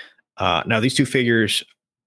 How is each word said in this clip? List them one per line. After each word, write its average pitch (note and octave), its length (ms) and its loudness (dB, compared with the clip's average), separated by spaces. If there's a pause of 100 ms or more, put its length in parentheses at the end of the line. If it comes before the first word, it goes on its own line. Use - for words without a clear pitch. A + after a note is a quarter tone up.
(380)
Uh, F2+ 280 0
now, A2 140 0
these B2+ 160 0
two C#3 100 2
figures A#2 580 0 (440)